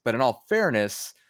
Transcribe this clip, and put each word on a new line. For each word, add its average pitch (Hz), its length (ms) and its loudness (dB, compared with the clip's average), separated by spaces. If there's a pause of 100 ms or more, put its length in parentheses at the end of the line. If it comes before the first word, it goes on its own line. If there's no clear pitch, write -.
but 117 120 0
in 123 60 0
all 123 280 0
fairness, 139 640 0 (160)